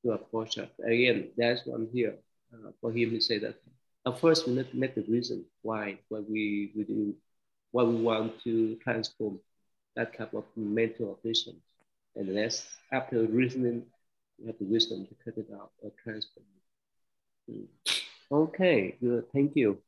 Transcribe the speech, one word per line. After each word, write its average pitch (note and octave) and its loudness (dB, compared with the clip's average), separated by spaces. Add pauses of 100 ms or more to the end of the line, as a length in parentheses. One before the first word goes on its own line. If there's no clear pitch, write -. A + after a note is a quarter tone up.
to A#2 2
approach A2 -6
it. - -10 (140)
Again, A#2 4
that's A#2+ 2
one A2+ -4
here, A2+ 0 (380)
uh, G#2+ -20 (100)
for A#2 -2
him A#2 2
to A#2 -2
say G#2+ 2
that. G#2+ -4 (500)
At - -2
first, D#3+ 6
we B2 2
need B2+ -2
to B2+ -8
make C3 0
the G#2 -2
reason A#2 -2 (180)
why, G#2+ -4 (100)
why G#2+ -6
we, G#2 -2
we G#2+ -4
do, G#2+ -2 (580)
why B2 4
we A#2 4
want A2+ 0
to A2+ 2
transform A2 -4 (580)
that A2+ -4
type A2 -10
of G#2+ -6 (120)
mental A2 -2
condition. - -4 (600)
And F#2+ -4
that's A2 -2 (240)
after B2 0
reasoning, A#2+ 0 (540)
we A2 -16
have A2 -10
the G2+ -6
wisdom G#2 0
to - -20
cut - -10
it A2 -8
out G2+ -18 (100)
or G#2 -12 (120)
transform G#2+ -12 (1040)
it. A2+ -12
Mm. G#2 -12 (680)
Okay, D#3 4
good. A#2+ 2
Thank C#3+ 2
you. G#2+ 4 (120)